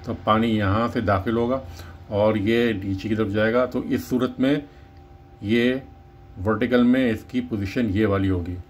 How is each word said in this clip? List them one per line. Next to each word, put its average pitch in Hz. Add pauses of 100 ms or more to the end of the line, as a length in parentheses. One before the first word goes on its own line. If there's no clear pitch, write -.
तो 117
पानी 110
यहाँ 107
से 123
दाखिल 101
होगा 120 (500)
और 107
ये 117
नीचे 98
की 110
तरफ 107
जाएगा। 110
तो 123
इस -
सूरत 123
में 139 (800)
ये 120 (580)
vertical 110
में 127
इसकी 123
position 110
ये 104
वाली 98
होगी 90 (120)